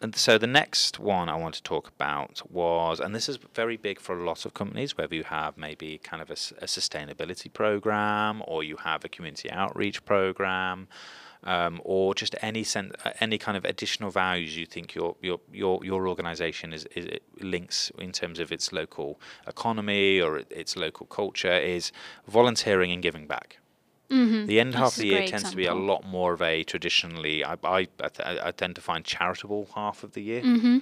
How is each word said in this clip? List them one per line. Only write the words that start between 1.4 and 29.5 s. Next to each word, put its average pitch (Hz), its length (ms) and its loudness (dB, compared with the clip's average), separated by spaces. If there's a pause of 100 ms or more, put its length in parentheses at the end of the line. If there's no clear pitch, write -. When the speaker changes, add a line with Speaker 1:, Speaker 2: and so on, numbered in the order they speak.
Speaker 1:
to - 80 -10
talk - 260 -4
about 73 640 -4
was, 85 500 2
and 95 140 -4
this 113 140 -2
is 135 100 -6 (160)
very 117 220 -2
big 101 240 -6
for 90 180 -6
a 87 60 -6
lot 82 200 -4
of - 80 -8
companies, 107 460 -6
whether 113 160 -4
you 80 100 -4
have 76 320 -4
maybe 78 460 -12
kind 82 180 -10
of 78 80 -12
a 80 40 -10
s-, - 280 -8
a - 60 -8
sustainability 80 840 -6
program 107 920 2
or 80 180 -2
you 76 140 -6
have 80 260 -2
a 80 40 -10
community 76 420 -10
outreach 98 540 -2
program, 95 840 0 (560)
um, 87 400 0
or 95 300 4
just - 280 -4
any 110 220 -4
sen-, 98 280 -4 (120)
uh, 113 160 0
any 110 180 2
kind 101 180 -2
of 92 80 -4
additional 98 460 -2
values 87 460 2
you 82 100 -6
think - 280 -14
your, 85 280 -2
your, 90 180 -2 (120)
your, 98 320 0
your 95 240 0
organisation 85 640 -4
is, 78 120 -10 (120)
is, 87 100 -6
it - 160 -8 (180)
links 90 580 -4
in 92 140 -10
terms 85 260 -6
of 82 140 -4
its - 200 -4
local 80 480 -6 (260)
economy 101 720 2
or 78 180 2
it, - 120 -8
its - 260 -8
local 80 300 -6
culture, 92 500 0
is 87 340 0 (360)
volunteering 104 640 6
and 90 100 -4
giving 78 240 -2
back. - 320 -6 (520)
Speaker 2:
Mm-hmm. 220 340 4
Speaker 1:
The 113 160 6
end 123 140 2
half - 80 4
Speaker 2:
That's 120 160 4
Speaker 1:
of 110 60 -2
the 101 40 2
Speaker 2:
a - 40 4
Speaker 1:
year 95 80 6
Speaker 2:
great 95 100 0
Speaker 1:
tends 101 200 -4
to 95 60 -8
be 92 80 0
a 87 60 2
Speaker 2:
example. 92 160 0
Speaker 1:
lot 98 200 2
more 90 280 0
of 85 80 0
a 82 220 2
traditionally, 82 760 0
I, 73 120 -4 (100)
I, 92 140 4 (200)
I, 76 100 -4
th-, - 360 -6
I 90 60 -2
tend 90 240 -4
to - 80 -14
find 82 240 -2
charitable 101 680 -2